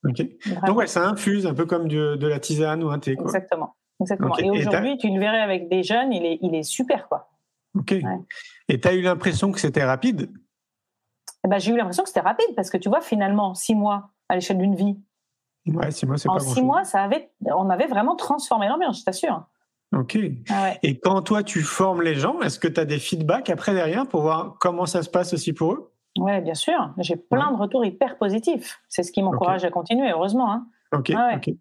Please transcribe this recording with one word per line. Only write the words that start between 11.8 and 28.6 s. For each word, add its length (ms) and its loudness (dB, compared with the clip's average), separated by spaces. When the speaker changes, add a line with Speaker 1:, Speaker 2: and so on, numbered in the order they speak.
Speaker 2:
que 60 -4
c'était 100 2
rapide 360 2
parce 140 -2
que, 80 -2
tu 120 -2
vois, 120 4
finalement, 520 0
six 220 0
mois 340 0
à 80 0
l'échelle 220 0
d'une 180 4
vie. 220 0
Speaker 1:
Ouais, 240 0
six 140 -4
mois, 120 0
c'est 100 -2
Speaker 2:
En 60 2
Speaker 1:
pas 60 2
Speaker 2:
six 80 -4
Speaker 1:
grand-chose. 160 2
Speaker 2:
mois, 200 2
ça 200 0
avait, 280 -2
on 140 0
avait 180 2
vraiment 280 2
transformé 520 0
l'ambiance, 320 0
je 60 -10
t'assure. 400 -2
Speaker 1:
Ok. 220 -2
Speaker 2:
Ah 140 0
ouais. 200 -2
Speaker 1:
Et 160 2
quand 220 2
toi, 220 0
tu 180 -2
formes 400 0
les 140 2
gens, 260 0
est-ce 180 -4
que 80 0
t'as 180 2
des 140 -2
feedbacks 500 0
après 240 0
derrière 340 0
pour 140 0
voir 380 -2
comment 260 0
ça 160 -2
se 80 -8
passe 240 0
aussi 200 -2
pour 200 0
eux ? 200 -10
Speaker 2:
Ouais, 240 0
bien 140 -4
sûr. 420 -2
J'ai 180 -2
plein 360 0
Speaker 1:
Ouais. 40 0
Speaker 2:
de 60 -2
retours 240 0
hyper 320 -2
positifs. 720 -2